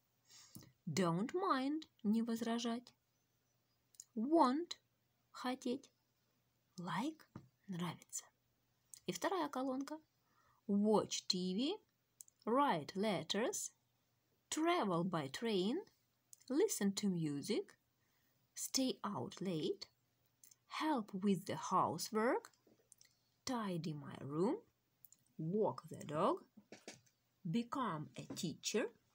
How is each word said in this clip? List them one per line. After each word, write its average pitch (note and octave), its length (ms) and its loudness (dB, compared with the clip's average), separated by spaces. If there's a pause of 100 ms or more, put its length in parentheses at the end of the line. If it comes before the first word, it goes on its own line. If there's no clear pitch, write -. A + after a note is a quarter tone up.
(880)
Don't F3+ 460 2
mind. D#4 540 2 (160)
Не A3 200 4
возражать. A#3 720 -2 (1200)
Want. C#4+ 640 4 (540)
Хотеть. B3+ 600 -4 (840)
Like. F#3 460 -4 (460)
Нравится. - 580 -6 (800)
И F3+ 60 -2
вторая D#4+ 360 0
колонка. C#4 500 -4 (680)
Watch G#3 640 4
T F#3 260 0
V, C#4+ 220 0 (720)
write A3+ 480 2
letters, G3+ 760 -2 (800)
travel D4 560 2
by E3 240 0
train, G#3+ 480 0 (720)
listen C4 440 2
to G3+ 160 -2
music, E3+ 680 -2 (800)
stay - 500 -2
out C#3+ 380 -6
late, E3+ 440 -2 (840)
help D4 440 -2
with G3 320 2
the A#2+ 120 -4
housework, F#3+ 960 0 (920)
tidy F#3 480 -2
my C#3 300 -10
room, E3+ 340 0 (800)
walk E3 540 0
the C3+ 160 -12
dog, F#3+ 360 0 (1080)
become A#3 640 -2
a D3+ 80 -10 (100)
teacher, - 520 -2 (280)